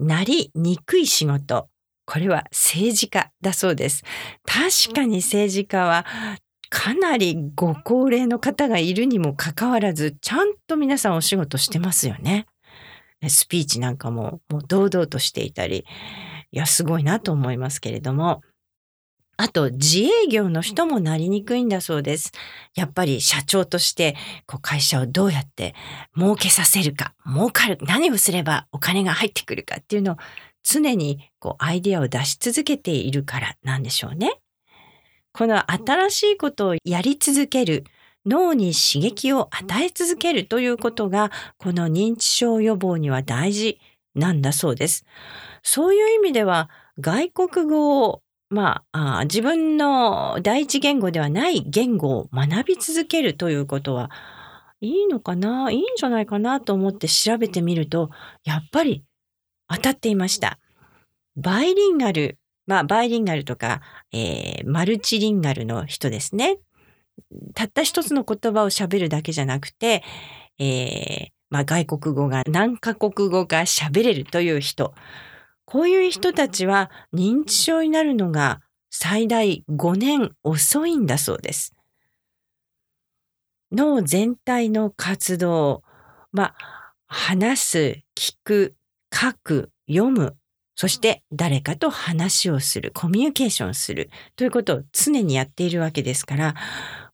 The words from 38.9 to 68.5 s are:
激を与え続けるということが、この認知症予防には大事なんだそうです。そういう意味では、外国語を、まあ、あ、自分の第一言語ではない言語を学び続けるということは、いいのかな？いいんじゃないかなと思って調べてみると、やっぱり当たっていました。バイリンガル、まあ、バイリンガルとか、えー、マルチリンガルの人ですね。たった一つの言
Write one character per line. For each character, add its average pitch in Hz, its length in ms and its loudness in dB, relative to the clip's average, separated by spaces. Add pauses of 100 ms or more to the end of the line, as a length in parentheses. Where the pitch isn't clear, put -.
激 233 320 0
を 262 180 2
与 196 340 -2
え 359 40 0
続 349 280 -2
け 339 160 0
る 214 120 0
と 233 160 0
い 247 60 0
う 240 100 0
こ 233 160 -2
と 214 160 -2
が、 208 240 2 (240)
こ 180 160 -4
の 170 160 0
認 208 280 2
知 - 100 -4
症 226 340 2
予 220 160 2
防 180 220 0
に 147 120 0
は 131 120 0
大 143 300 -2
事 214 280 -2 (340)
な 170 180 2
ん 147 100 2
だ 139 100 2
そ 147 200 0
う - 40 0
で 156 120 -2
す。 - 180 -4 (580)
そ 311 240 2
う 392 60 6
い 427 180 4
う - 20 6
意 440 40 4
味 381 160 4
で 220 100 4
は、 165 240 2 (320)
外 220 300 0
国 359 360 0
語 294 380 4
を、 - 180 -2 (280)
ま 196 420 0
あ、 139 280 0
あ、 123 40 0
自 165 180 0
分 311 360 2
の 262 640 2
第 226 200 2
一 285 160 -2
言 285 220 2
語 185 100 0
で 165 80 -2
は 147 120 0
な 233 180 0
い 294 180 0
言 226 300 0
語 139 200 0
を - 160 -6
学 147 320 0
び 370 120 2
続 320 300 -2
け 330 160 0
る 185 120 0
と 170 160 -2
い 151 60 2
う 143 100 -2
こ 139 140 -4
と 139 160 -2
は、 123 140 -4 (720)
い 320 240 0
い 415 40 2
の 277 100 0
か 180 160 -4
な？ 226 380 0
い 226 40 0
い 269 40 2
ん - 20 2 (140)
じ 294 100 -2
ゃ - 20 2
な 233 120 2
い 208 60 -2
か 202 120 -2
な 254 220 0
と 208 140 0
思 190 160 2
っ - 20 -8
て 190 160 -6
調 220 300 2
べ 226 100 0
て 185 120 -2
み 170 140 0
る 156 140 0
と、 160 220 0 (340)
や 156 140 -2
っ 156 120 -10
ぱ 320 140 2
り 151 180 0 (640)
当 170 120 -4
た 269 120 2
っ 269 60 0
て - 120 -2
い 208 60 2
ま 185 140 0
し - 100 -2
た。 - 220 -2 (760)
バ 185 300 0
イ 359 100 4
リ 403 140 6
ン 339 100 4
ガ 226 140 2
ル、 151 260 -2 (300)
ま 190 120 2
あ、 151 40 0
バ 208 180 2
イ 247 60 0
リ 233 100 0
ン 226 60 0
ガ 175 100 0
ル 143 100 -4
と 127 120 -6
か、 120 240 -4 (320)
え 64 500 -4
ー、 - 80 -6
マ 165 140 0
ル 208 160 0
チ 226 180 -2
リ 214 140 0
ン 202 80 2
ガ 143 120 0
ル 123 140 -4
の 117 200 -4
人 - 220 -4
で 113 120 -4
す - 160 -6
ね。 370 220 0 (920)
た 226 120 -4
っ 208 40 -6
た - 140 -2
一 311 200 0
つ 285 120 -2
の 269 100 0
言 214 300 -2